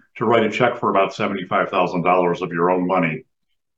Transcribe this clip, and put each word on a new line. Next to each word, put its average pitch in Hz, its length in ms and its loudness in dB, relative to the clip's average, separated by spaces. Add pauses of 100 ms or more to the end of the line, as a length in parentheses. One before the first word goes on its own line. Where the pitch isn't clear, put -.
(160)
to 117 100 -4
write 110 180 4
a 107 60 0
check 120 280 0
for 110 120 -2
about 98 240 0
seventy-five 98 560 -4
thousand 90 340 -2
dollars 87 380 2
of 90 100 -4
your 87 200 2
own 90 160 0
money 85 380 -2 (520)